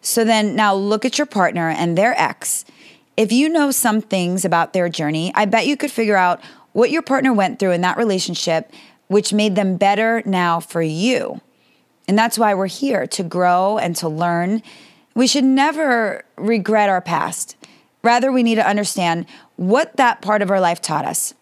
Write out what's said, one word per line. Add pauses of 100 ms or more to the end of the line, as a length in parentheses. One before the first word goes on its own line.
So
then
now
look
at
your
partner
and
their
ex. (520)
If
you
know
some
things
about
their
journey,
I
bet
you
could
figure
out (320)
what
your
partner
went
through
in
that
relationship, (360)
which
made
them
better
now
for
you. (680)
And
that's
why
we're
here,
to
grow
and
to
learn. (520)
We
should
never (120)
regret
our
past. (460)
Rather,
we
need
to
understand (300)
what
that
part
of
our
life
taught
us.